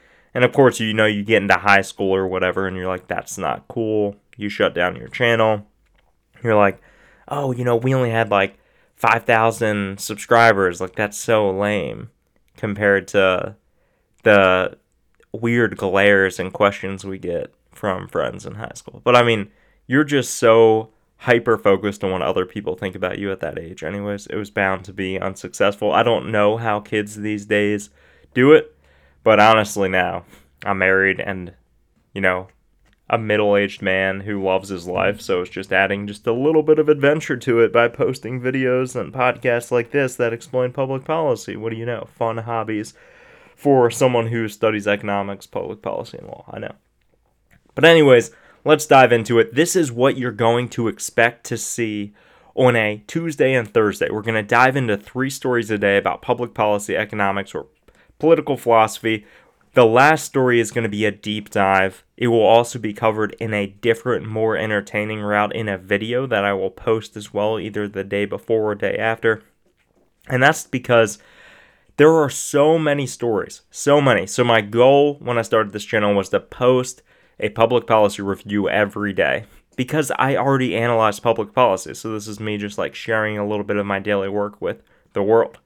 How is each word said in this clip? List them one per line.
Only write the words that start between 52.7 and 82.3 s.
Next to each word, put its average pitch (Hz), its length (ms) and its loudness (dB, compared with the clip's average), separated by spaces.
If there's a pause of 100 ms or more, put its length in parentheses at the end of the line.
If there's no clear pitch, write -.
a 107 300 -2
Tuesday 151 480 -2
and 113 180 -2
Thursday. 107 380 0
We're 107 140 -6
gonna 110 180 -2
dive 123 340 2
into 117 220 -2
three 127 320 -6
stories 123 400 -2
a 107 80 -2
day 101 200 2
about 98 260 -2
public 120 320 -4
policy, 104 420 0
economics, 98 560 -4
or 73 140 -10 (500)
political 151 400 2
philosophy. 110 680 0 (460)
The 123 120 6
last 139 380 4
story 127 360 0
is 107 120 -2
gonna 113 180 -4
be 104 160 -4
a 104 60 0
deep 104 400 -10
dive. 95 520 0 (140)
It 123 120 -2
will 113 120 4
also 117 380 4
be 110 120 -6
covered 107 480 -2
in 110 140 -6
a 101 140 -2
different, 113 580 -2
more 110 320 -2
entertaining 107 640 -4
route 104 340 -2
in 110 120 -6
a 98 100 -4
video 110 480 -4
that 110 180 -2
I 101 100 0
will 95 180 -4
post - 440 -4
as 104 160 -14
well, 107 280 -2
either 104 280 -6
the 98 160 -8
day 101 220 -4
before 107 460 -2
or - 20 -4
day 101 240 -4
after. 110 460 -2 (840)
And 127 140 -2
that's 151 240 4
because 117 540 0 (800)
there 151 160 8
are 151 180 2
so 156 480 2
many 143 260 -2
stories, - 640 -6
so 143 320 2
many. 110 240 4
So 123 180 -2
my 117 180 4
goal 139 580 4
when 120 180 -4
I 113 60 0
started 107 280 0
this 104 140 -10
channel 104 300 0
was 95 140 -2
to 98 100 0
post - 640 0 (340)
a 104 120 -4
public 113 360 0
policy 104 360 2
review 98 480 -4
every 104 420 -2
day 87 320 0 (320)
because 131 420 -4
I 135 200 0
already 127 400 0
analyzed 113 440 0
public 110 320 -2
policy. 107 400 0
So 110 200 -10
this 107 160 -10
is 104 100 -12